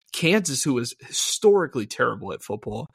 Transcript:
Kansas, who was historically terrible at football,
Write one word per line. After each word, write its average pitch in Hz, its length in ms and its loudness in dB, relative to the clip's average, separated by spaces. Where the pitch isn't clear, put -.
Kansas, 170 520 0
who 143 80 2
was 120 260 -2
historically 175 880 2
terrible 110 480 -4
at - 100 -12
football, 107 520 -8